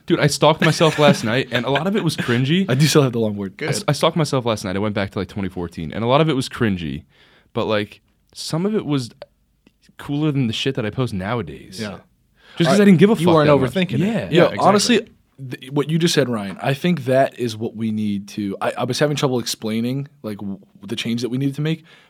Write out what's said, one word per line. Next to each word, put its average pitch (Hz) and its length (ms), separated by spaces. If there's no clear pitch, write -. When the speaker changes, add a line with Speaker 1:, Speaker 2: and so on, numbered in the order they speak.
Speaker 1:
Dude, 165 140
I 143 60
stalked 156 360
myself 156 360
last 147 260
night, 117 260
and 120 160
a 131 40
lot 143 160
of 202 100
it 180 80
was 156 120
cringy. 135 500
Speaker 2:
<laughs> - 20
I 127 60
do 147 120
still 143 160
have 127 100
the 117 60
longboard. 101 400
Speaker 3:
Good. 151 100
Speaker 1:
I - 40
s-, - 160
I 147 40
stalked 170 240
myself 143 300
last 107 180
night. 95 120
I - 20
went 104 160
back 98 160
to, - 80
like, 90 100
twenty 98 220
fourteen, 85 420
and 101 100
a 117 40
lot 135 160
of 156 80
it 139 40
was 127 140
cringy, 87 560
but, 107 140
like, 104 340
some 165 320
of 214 80
it 190 120
was 135 240
cooler 147 340
than 135 140
the 110 60
shit - 220
that 110 120
I 104 40
post 123 240
nowadays. 95 640
Speaker 3:
Yeah. 107 100
Speaker 1:
Just 87 120
'cause 170 80
Speaker 2:
All 175 80
right. 202 60
Speaker 1:
I 202 40
didn't 190 140
give 202 120
a 226 40
Speaker 3:
You 160 120
Speaker 1:
fuck - 80
Speaker 3:
weren't 151 140
Speaker 1:
that 143 80
much. 131 160
Speaker 3:
overthinking 180 220
it. 135 60
Speaker 1:
Yeah. 180 60
Speaker 2:
Yo, 226 80
Speaker 3:
Yeah, 120 120
exactly. 104 140
Speaker 2:
honestly, 196 500
th-, 131 220
what 143 180
you 165 80
just 165 160
said, 135 140
Ryan, 101 320
I 135 140
think 160 320
that 131 320
is 113 180
what 110 180
we 110 160
need 104 380
to, 101 320
I, 120 180
I 120 60
was 123 140
having 147 180
trouble 127 220
explaining, 117 720
like, 107 160
w-, 98 200
the 107 140
change 117 260
that 113 80
we 127 80
needed 139 180
to 147 60
make, 156 220